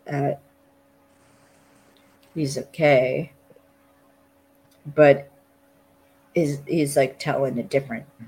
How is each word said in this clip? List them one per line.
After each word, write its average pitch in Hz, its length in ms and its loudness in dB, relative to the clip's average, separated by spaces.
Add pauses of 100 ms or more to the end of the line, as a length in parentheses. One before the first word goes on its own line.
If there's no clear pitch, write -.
that 143 340 -4 (2000)
he's 147 200 -4
okay, 139 760 0 (1600)
but 143 340 6 (1080)
is, 143 320 -2
he's, 151 280 -2
like, 135 220 0
telling 135 400 -4
a 117 60 -4
different 120 420 -4 (220)